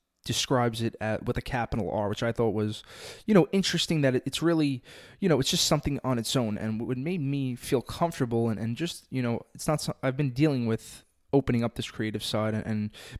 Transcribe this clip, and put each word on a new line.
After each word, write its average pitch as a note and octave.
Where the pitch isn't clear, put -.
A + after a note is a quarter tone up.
describes A#2+
it A2+
at, G#2+
with A#2
a A#2+
capital A#2
R, G#2
which G#2+
I A#2
thought A2+
was, G#2+
you G#3+
know, E3
interesting F3
that C3+
it, B2
it's -
really, D#3
you G3
know, D3
it's C3+
just -
something D3
on C3
its -
own. A2+
And A2
what B2
made E3
me C3+
feel A#2+
comfortable A#2
and, A2
and A2+
just, -
you C3
know, A#2
it's -
not D3+
so, -
I've C3
been C#3
dealing C3
with -
opening B2
up A#2
this -
creative A2
side A2
and, G#2+
and G#2+